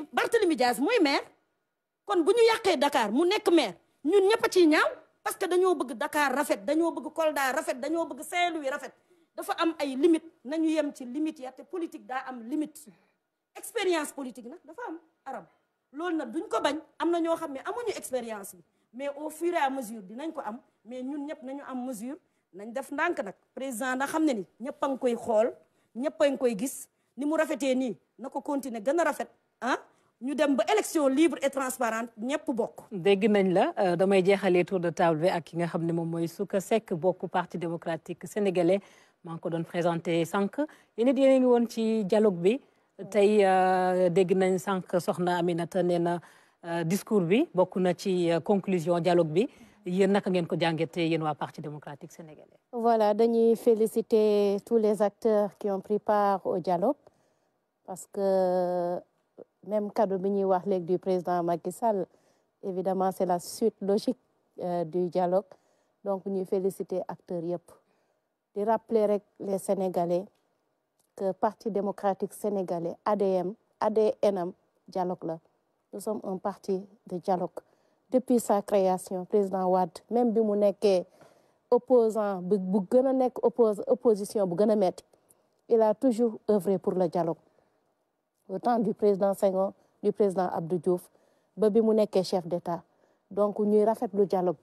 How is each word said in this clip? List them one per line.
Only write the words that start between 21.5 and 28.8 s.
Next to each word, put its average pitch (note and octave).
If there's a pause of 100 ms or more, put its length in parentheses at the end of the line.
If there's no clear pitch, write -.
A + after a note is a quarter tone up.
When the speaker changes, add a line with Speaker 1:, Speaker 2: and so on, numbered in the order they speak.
Speaker 1:
am B3+
mesure, B3+ (360)
nañ G3+
def C4
ndànk D#4
nag. F#3+ (180)
Président B3+
na C#4
xam D#4+
ne C#4+
ni G3 (160)
ñëpp C4
a D4
ngi C4+
koy A#3
xool, A3+ (420)
ñëpp D4
a D4
ngi C4+
koy A#3+
gis, B3 (300)
ni C4
mu D4
rafetee C#4
nii, B3+ (220)
na G#3
ko -
continuer C4